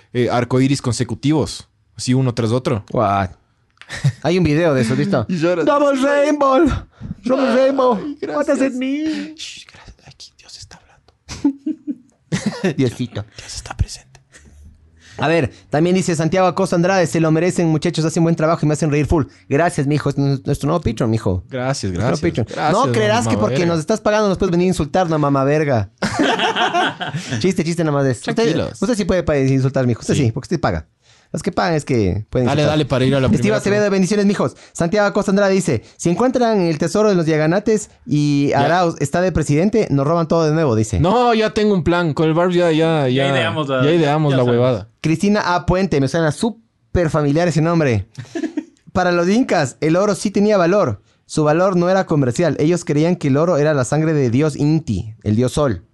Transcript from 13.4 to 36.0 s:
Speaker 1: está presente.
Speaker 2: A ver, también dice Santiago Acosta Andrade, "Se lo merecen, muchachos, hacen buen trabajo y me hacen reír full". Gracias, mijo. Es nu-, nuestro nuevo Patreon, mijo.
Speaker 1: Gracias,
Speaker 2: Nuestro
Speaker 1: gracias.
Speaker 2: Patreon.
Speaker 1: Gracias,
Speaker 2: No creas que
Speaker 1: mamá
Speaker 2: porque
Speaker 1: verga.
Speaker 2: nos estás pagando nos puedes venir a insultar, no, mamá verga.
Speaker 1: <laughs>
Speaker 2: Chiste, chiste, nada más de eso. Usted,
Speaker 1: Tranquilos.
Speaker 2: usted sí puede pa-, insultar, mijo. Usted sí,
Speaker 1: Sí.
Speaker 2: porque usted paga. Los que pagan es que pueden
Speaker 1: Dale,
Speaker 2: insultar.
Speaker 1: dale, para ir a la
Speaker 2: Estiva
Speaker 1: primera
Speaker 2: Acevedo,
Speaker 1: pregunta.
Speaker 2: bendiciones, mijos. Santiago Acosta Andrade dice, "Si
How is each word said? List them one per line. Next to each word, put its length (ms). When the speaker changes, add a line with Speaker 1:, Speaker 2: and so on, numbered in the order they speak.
Speaker 1:
está 200
presente. 340
Speaker 2:
A 100
ver, 240
también 260
dice 220
Santiago 300
Acosta 280
Andrade, 320
"Se 140
lo 100
merecen, 380
muchachos, 380
hacen 160
buen 120
trabajo 280
y 40
me 60
hacen 180
reír 160
full". 180
Gracias, 400
mijo. 220
Es 80
nu-, 300
nuestro 220
nuevo 140
Patreon, 280
mijo. 400
Speaker 1:
Gracias, 420
Speaker 2:
Nuestro 160
Speaker 1:
gracias. 220
Speaker 2:
Patreon. 200
Speaker 1:
Gracias, 360
Speaker 2:
No 60
creas 360
que 80
Speaker 1:
mamá 40
Speaker 2:
porque 180
Speaker 1:
verga. 160
Speaker 2:
nos 60
estás 200
pagando 300
nos 80
puedes 140
venir 120
a 40
insultar, 420
no, 80
mamá 260
verga. 460
Speaker 1:
<laughs> 1400
Speaker 2:
Chiste, 220
chiste, 220
nada 100
más 100
de 80
eso. 80
Usted, 140
Speaker 1:
Tranquilos. 460
Speaker 2:
usted 160
sí 80
puede 180
pa-, 160
insultar, 480
mijo. 140
Usted 140
sí, 120
Speaker 1:
Sí. 60
Speaker 2:
porque 140
usted 140
paga. 280
Los 100
que 80
pagan 240
es 120
que 420
pueden 180
Speaker 1:
Dale, 140
Speaker 2:
insultar. 180
Speaker 1:
dale, 60
para 220
ir 80
a 60
la 60
Speaker 2:
Estiva 140
Speaker 1:
primera 160
Speaker 2:
Acevedo, 240
Speaker 1:
pregunta. 120
Speaker 2:
bendiciones, 340
mijos. 280
Santiago 360
Acosta 220
Andrade 240
dice, 280
"Si 140